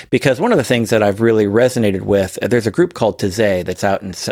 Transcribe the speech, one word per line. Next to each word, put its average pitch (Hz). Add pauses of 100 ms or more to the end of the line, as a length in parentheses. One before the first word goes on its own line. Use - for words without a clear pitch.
(100)
Because 131
one 226
of 208
the 127
things 117
that 113
I've 101
really 110
resonated 104
with, 101
uh, 104
there's 113
a 104
group 175
called 107
Taizé 98
that's 90
out 98
in 98
s-, -